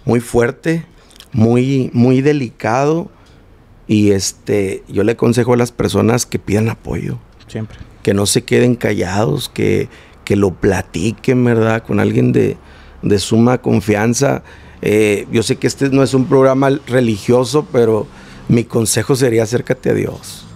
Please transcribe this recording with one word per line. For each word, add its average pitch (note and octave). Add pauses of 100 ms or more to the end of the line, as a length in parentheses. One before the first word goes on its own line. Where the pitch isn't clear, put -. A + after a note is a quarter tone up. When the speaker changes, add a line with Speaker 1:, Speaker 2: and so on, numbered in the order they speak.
Speaker 1:
muy A#2
fuerte, C#3 (460)
muy, B2
muy B2+
delicado. C#3+ (760)
Y, G#2
este, G2
yo G2
le A2
aconsejo A#2+
a B2
las A#2+
personas G#2
que -
pidan G#2+
apoyo. A2+ (280)
Speaker 2:
Siempre. A2 (240)
Speaker 1:
Que G2+
no G2+
se A#2
queden B2
callados, G#2
que, G2+ (380)
que G2+
lo G2
platiquen, G#2
¿verdad? A2+
Con -
alguien A2+
de, A2+ (460)
de G2+
suma A#2
confianza. A#2 (400)
Eh, G#2
yo A2
sé B2+
que C3+
este C#3
no C3+
es B2+
un C3
programa C3+ (180)
religioso, B2
pero A2 (400)
mi A#2+
consejo A#2
sería A2+
acércate A#2
a -
Dios. -